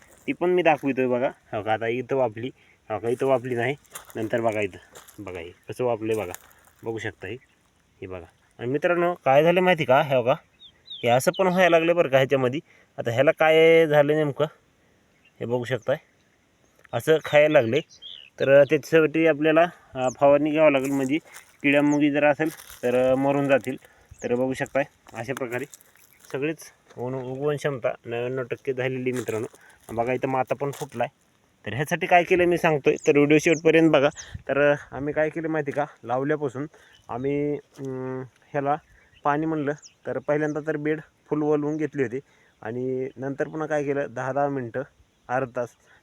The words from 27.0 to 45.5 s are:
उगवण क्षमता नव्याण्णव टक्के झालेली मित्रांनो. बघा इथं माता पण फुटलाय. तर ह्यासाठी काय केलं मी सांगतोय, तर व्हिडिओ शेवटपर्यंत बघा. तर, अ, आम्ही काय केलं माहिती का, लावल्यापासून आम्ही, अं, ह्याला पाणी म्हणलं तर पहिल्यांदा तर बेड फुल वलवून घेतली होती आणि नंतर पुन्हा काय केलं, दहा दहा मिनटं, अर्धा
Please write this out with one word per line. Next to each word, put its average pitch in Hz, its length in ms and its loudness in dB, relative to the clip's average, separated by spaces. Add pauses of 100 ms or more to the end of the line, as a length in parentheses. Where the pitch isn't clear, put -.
उगवण 135 320 -6
क्षमता 135 380 -6 (120)
नव्याण्णव 123 380 -8
टक्के 120 300 -8
झालेली 127 380 -4
मित्रांनो. 117 360 -6 (460)
बघा 117 200 -2
इथं 127 140 -4
माता 131 280 -2
पण 143 160 -6
फुटलाय. 131 360 -8 (580)
तर 107 80 -10
ह्यासाठी 160 340 -4
काय 175 160 4
केलं 175 220 2
मी 175 120 2
सांगतोय, 156 380 0 (120)
तर 147 100 4
व्हिडिओ 147 200 6
शेवटपर्यंत 160 540 4
बघा. 143 180 4 (380)
तर, 143 240 2
अ, 143 240 -4
आम्ही 139 180 -8
काय 156 160 0
केलं 160 180 -8
माहिती 151 240 -4
का, 143 140 -4 (180)
लावल्यापासून 139 640 -4 (440)
आम्ही, 143 460 -4
अं, 131 680 -10 (280)
ह्याला 143 240 -2 (480)
पाणी 147 220 0
म्हणलं 156 260 -4 (360)
तर 123 120 -6
पहिल्यांदा 151 480 -2
तर 156 100 -6
बेड 151 240 -4 (280)
फुल 151 120 -2
वलवून 151 360 -2
घेतली 147 260 -4
होती 120 160 -6 (420)
आणि 127 560 -6
नंतर 139 300 -6
पुन्हा 156 200 -8
काय 151 160 -2
केलं, 139 260 -4
दहा 127 240 -8
दहा 143 160 0
मिनटं, 127 320 -6 (460)
अर्धा 123 280 -4